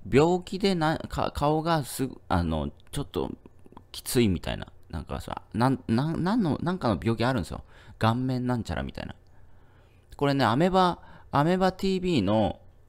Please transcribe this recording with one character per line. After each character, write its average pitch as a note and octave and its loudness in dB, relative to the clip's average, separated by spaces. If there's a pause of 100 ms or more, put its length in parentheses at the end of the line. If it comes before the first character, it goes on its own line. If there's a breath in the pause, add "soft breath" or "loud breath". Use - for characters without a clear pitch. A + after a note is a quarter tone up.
病 E3+ 4
気 F#3 -8
で G3 2
な-、 D#3+ 0 (100)
か-、 - -2
顔 D3+ 2
が D#3+ 0
す-、 B2+ -4 (180)
あ F2 0
の、 D#2 -2 (200)
ち - -6
ょ - -4
っ - -6
と - -4 (600)
き - -12
つ - 0
い A#2 6
み F2 2
た B1 -4
い G#1+ -4
な。 G1+ -12 (220)
な D#2+ -8
ん C#2 -10
か C2 -8
さ、 - -10 (100)
な A#2+ 2
ん、 C3 0
な C3+ 0
ん、 - -4
な F#3 0
ん A#3+ 2
の、 D3+ 0
な F3 -2
ん F#3 -6
か B2+ 0
の F2+ 0
病 A2+ 0
気 A2+ -2
あ B2+ 2
る B2+ 0
ん E2+ -4
で - -8
す - -14
よ。 - -10 (340 loud breath)
顔 A2+ 2
面 B2+ -2
な B2 0
ん G#2+ -4
ち - -8
ゃ D#2 -4
ら C2+ -4
み C2+ -8
た - -10
い - -10
な。 - -14 (1040 soft breath)
こ C#3+ 2
れ C#3+ 4
ね、 C#3 2
ア A2 4
メ F3 4
バ、 F3+ 2 (320 loud breath)
ア C#3+ 4
メ F3+ 4
バ F#3 4
テ F#3+ -4
ィ F#3+ 2
ー - -2
ビ F3 2
ー G2+ 2
の、 G2+ 2 (300)